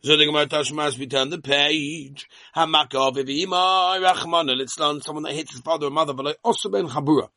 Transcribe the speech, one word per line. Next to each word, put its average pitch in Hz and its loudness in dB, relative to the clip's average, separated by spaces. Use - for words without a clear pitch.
So 151 4
the 151 4
Gemara 147 2
Tashmas, 151 -2
we 135 -10
turn 135 0
the 170 -8
page. 143 -2
Hamakov, 139 2
Ivima, 180 0
Rachmana, 165 2
Litzlan, 147 -2
someone 151 -10
that 147 -6
hits 151 -8
his 143 -16
father 151 -2
or - -2
mother, 147 0
but 135 -8
like, 147 -6
also - 0
ben 190 -2
Chabura 143 0